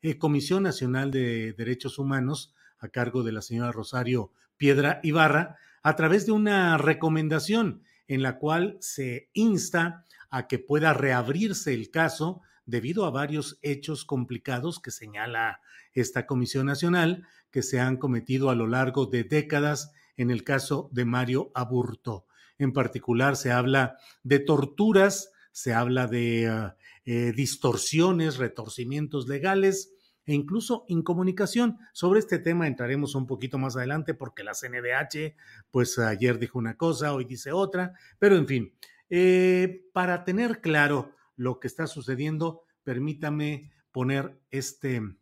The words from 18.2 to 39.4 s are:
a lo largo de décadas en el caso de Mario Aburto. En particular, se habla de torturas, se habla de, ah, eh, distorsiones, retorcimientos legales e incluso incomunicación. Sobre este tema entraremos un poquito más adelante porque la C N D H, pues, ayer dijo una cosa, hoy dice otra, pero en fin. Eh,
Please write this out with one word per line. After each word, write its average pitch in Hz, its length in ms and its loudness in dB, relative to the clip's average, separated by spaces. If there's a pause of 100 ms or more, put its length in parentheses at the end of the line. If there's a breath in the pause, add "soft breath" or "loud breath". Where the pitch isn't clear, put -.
a 127 40 4
lo 117 120 0
largo 127 400 0
de 120 180 -2
décadas 147 680 -2 (240 soft breath)
en 123 140 0
el 117 120 -2
caso 139 500 -2
de 123 120 0
Mario 123 500 -2
Aburto. 120 720 -4 (300 soft breath)
En 135 160 0
particular, 127 640 0
se - 140 -2
habla 127 480 2 (240 loud breath)
de 139 160 4
torturas, 190 960 4 (180 soft breath)
se - 240 -4
habla 123 320 2
de, 117 420 0
ah, 110 280 -4 (280 loud breath)
eh, 120 320 0
distorsiones, 156 1000 0
retorcimientos 127 920 -6
legales 190 640 0 (320 soft breath)
e 151 80 -2
incluso 185 560 -2
incomunicación. 185 920 0 (140 loud breath)
Sobre 190 280 4
este 202 180 -2
tema 170 300 0
entraremos 135 460 -2
un 135 120 -2
poquito 127 320 -6
más 131 180 -4
adelante 147 380 -4
porque 117 300 -14
la 104 100 -8
C - 140 -10
N 123 120 -8
D 123 140 -2
H, 151 420 -4 (340 loud breath)
pues, 123 280 2
ayer 113 400 2
dijo 120 200 -6
una 113 180 -4
cosa, 151 360 0
hoy 131 120 -4
dice 123 280 -10
otra, 185 400 -2 (260 loud breath)
pero 202 180 8
en 156 100 4
fin. 120 260 -2 (380 loud breath)
Eh, 185 840 4